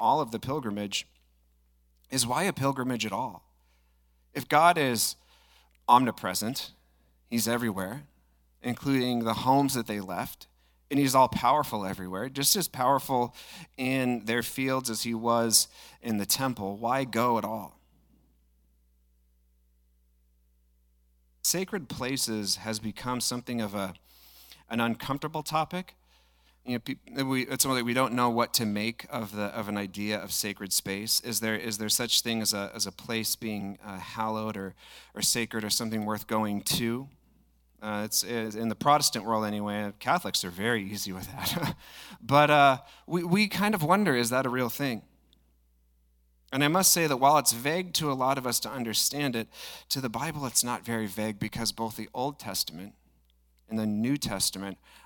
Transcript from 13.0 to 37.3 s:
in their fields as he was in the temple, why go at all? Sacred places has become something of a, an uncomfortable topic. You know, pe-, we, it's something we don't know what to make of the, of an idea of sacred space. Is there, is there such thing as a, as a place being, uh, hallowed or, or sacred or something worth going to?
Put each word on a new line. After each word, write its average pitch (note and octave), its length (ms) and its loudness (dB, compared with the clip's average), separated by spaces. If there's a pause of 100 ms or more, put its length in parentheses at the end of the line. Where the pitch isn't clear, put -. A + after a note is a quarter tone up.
in B2+ 480 0
their A#2 160 2
fields C3 480 -2
as G#2+ 140 -4
he A#2 100 -4
was A#2 540 4 (340)
in A2+ 160 -2
the G2+ 80 -2
temple, G#2+ 520 -2
why A#2+ 260 0
go A#2 340 2
at G#2 80 -2
all? G#2+ 340 -8 (3750)
Sacred F#3 460 -2
places A2+ 680 -2
has G#2+ 240 -4
become A#2+ 420 -4
something A#2+ 400 -4
of G2+ 140 -4
a, F#2+ 180 -4 (760)
an A#2 120 -4
uncomfortable C#3 640 -2
topic. D#3 500 -4 (720)
You B2 80 -4
know, A#2 60 -2
pe-, - 440 -6
we, C3 220 0
it's C3 180 -2
something B2+ 220 2
we A#2+ 80 0
don't B2+ 200 2
know B2 180 4
what A#2 240 2
to A#2+ 100 0
make G#2 460 -4
of G#2+ 240 -6
the, G#2 80 -2
of G2+ 260 -6
an G#2 80 -2
idea G2+ 420 -4
of F#2 120 -10
sacred G2+ 420 -4
space. G2+ 480 -2
Is A#2 180 -4
there, A2 160 0
is G2+ 220 -4
there G#2+ 120 -4
such - 320 0
thing A2+ 200 -2
as G#2 100 0
a, G2+ 220 -2
as G#2 140 -6
a F#2+ 40 -8
place A2+ 440 -4
being, G2+ 500 -8
uh, F#2+ 140 -12
hallowed A2 580 -4
or, F#2+ 160 -8 (400)
or G#2 80 -8
sacred A2 420 -2
or G#2+ 60 -4
something A2 340 -2
worth G#2+ 220 -4
going G#2+ 360 0
to? A#2+ 460 -2 (760)